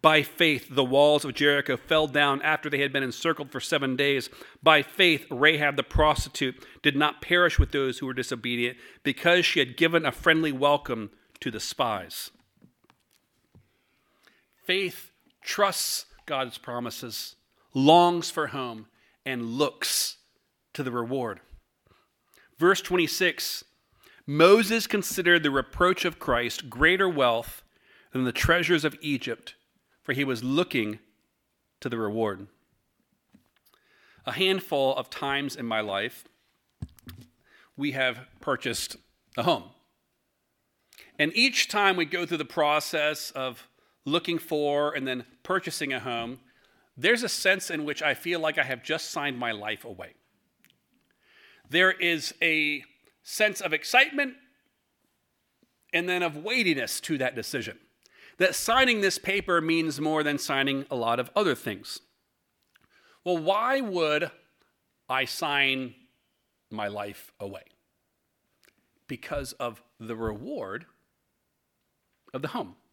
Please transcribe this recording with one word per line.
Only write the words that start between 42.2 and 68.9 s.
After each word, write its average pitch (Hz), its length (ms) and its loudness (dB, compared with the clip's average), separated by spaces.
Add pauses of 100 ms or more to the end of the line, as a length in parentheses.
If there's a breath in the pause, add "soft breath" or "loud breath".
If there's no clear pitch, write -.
through 165 100 -4
the 151 80 -2
process 151 840 0
of 131 360 -8 (380)
looking 165 340 -2
for 147 560 -2
and 135 120 -6
then 127 200 -6 (160)
purchasing 165 500 -4
a 123 80 -4
home, 120 400 -6 (560 soft breath)
there's 220 260 0
a 226 60 -6
sense 190 420 0
in 156 140 -6
which 147 180 -6
I 147 120 0
feel 170 260 -4
like 156 160 -2
I 151 80 0
have 127 180 -6
just - 280 -4
signed 143 280 -4
my 120 140 -4
life 107 320 -8
away. 90 300 -16 (1500 soft breath)
There 185 240 4
is 170 480 -2
a 151 420 0 (400)
sense - 380 -2
of 165 140 -2
excitement 269 600 2 (1600)
and 170 160 0
then 180 140 0
of 156 160 -4
weightiness 175 640 -2
to 151 160 -4
that 127 160 -2
decision. 117 440 -8 (600 soft breath)
That 180 160 2
signing 240 480 2
this 190 160 0
paper 190 420 0
means 160 400 0
more 156 220 0
than 147 160 -2
signing 135 520 -2
a 135 60 -4
lot 117 240 0
of 120 160 -4
other 190 180 2
things. - 460 -10 (1200 soft breath)
Well, 175 120 0
why 220 460 0
would 160 480 0 (800)
I 131 160 0
sign 135 680 -2 (760)
my 107 180 -6
life 104 500 -10
away? 98 260 -12 (1400)